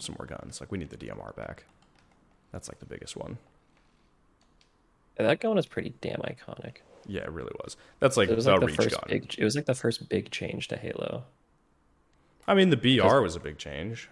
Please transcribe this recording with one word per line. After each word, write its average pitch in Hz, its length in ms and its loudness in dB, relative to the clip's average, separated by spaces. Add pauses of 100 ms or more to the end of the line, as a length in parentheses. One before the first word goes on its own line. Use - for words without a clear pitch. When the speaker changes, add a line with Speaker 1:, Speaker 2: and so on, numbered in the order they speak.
Speaker 1:
some - 180 -12
more - 80 -12
guns. - 340 -14
Like, - 120 -12
we 101 60 -6
need 76 120 -8
the - 60 -16
D - 120 -14
M 50 140 -12
R 52 120 -14
back. - 320 -14 (840)
That's, - 180 -14
like, - 120 -16
the - 60 -18
biggest - 300 -14
one. - 220 -10 (1800)
Speaker 2:
Yeah, 208 120 2
that 160 100 4
gun 220 200 0
is 156 80 0
pretty - 340 -8
damn - 220 -8
iconic. - 560 -12 (260)
Speaker 1:
Yeah, 98 180 -8
it - 100 -10
really 76 180 -8 (140)
was. - 120 -14 (220)
That's, 135 180 4
like, - 120 6
Speaker 2:
It 113 80 4
was, 113 80 0
Speaker 1:
the 127 80 8
Speaker 2:
like, 92 80 8
the - 60 4
Speaker 1:
Reach - 100 0
Speaker 2:
first - 160 4
Speaker 1:
gun. - 160 -4
Speaker 2:
big, - 280 -2
it - 60 0
was, 107 140 2
like, 147 100 -4
the 127 80 2
first - 340 -4
big 98 220 -2
change - 380 -6
to - 80 -6
Halo. - 480 -8 (1200)
Speaker 1:
I 196 80 6
mean, 190 160 8
the 147 60 6
B 123 240 6
R 95 140 8
Speaker 2:
'Cause 139 80 8
Speaker 1:
was 85 120 0
a 85 60 -8
big 76 180 -10
change 85 540 -8